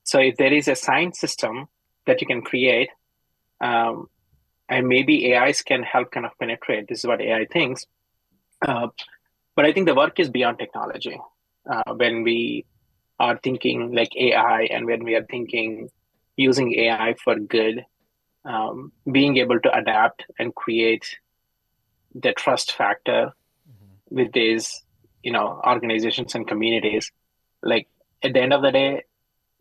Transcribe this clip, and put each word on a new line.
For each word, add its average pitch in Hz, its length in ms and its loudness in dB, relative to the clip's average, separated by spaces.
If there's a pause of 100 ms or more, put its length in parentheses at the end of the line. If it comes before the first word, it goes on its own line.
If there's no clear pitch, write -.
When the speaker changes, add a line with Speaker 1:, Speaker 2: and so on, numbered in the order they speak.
Speaker 1:
so - 140 2
if 131 180 4
there 135 160 4
is 147 160 2
a 139 60 2
science 151 460 -2
system 131 480 -4 (380)
that - 140 4
you - 60 -4
can 120 160 -2
create, 127 480 2 (720)
um, 117 480 -2 (600)
and 127 200 0
maybe 127 440 4
A 123 140 4
Is 143 160 0
can 131 200 -2
help 123 280 -2
kind 120 160 -6
of 117 120 -14
penetrate, 113 500 -6
this 117 120 -8
is - 60 -6
what 117 140 0
A 113 140 -2
I 110 120 0
thinks. 143 400 -2 (720)
Uh, 120 280 -2 (680)
but 143 80 6
I 151 80 6
think 190 140 0
the 147 80 6
work 147 260 4
is 151 100 0
beyond 120 280 0
technology. - 600 -10 (500)
Uh, 113 260 -4
when 117 280 0
we 117 440 -2 (520)
are 120 240 0
thinking, 123 520 -2
like, 117 220 0
A 123 180 2
I 113 280 2
and 117 240 -4
when 117 180 -2
we 113 100 -2
are 113 100 0
thinking 113 640 -6 (480)
using 131 420 2
A 117 120 2
I 113 320 0
for 113 140 2
good, 110 480 -2 (600)
um, 117 480 -6 (180)
being 135 260 4
able 120 240 2
to - 160 2
adapt 110 480 0 (140)
and 120 160 -6
create 113 640 -2 (960)
the 127 180 0
trust - 400 -2
factor 117 600 0 (380)
Speaker 2:
Mm-hmm. 101 460 -18
Speaker 1:
with 127 160 0
these, 113 500 0 (400)
you 123 80 -8
know, - 340 -2
organizations 113 680 0
and 113 120 -6
communities. 107 680 -2 (500)
Like, 113 260 0 (340)
at 143 100 0
the 131 80 4
end 127 120 2
of 139 100 4
the 135 100 4
day, 139 320 0 (560)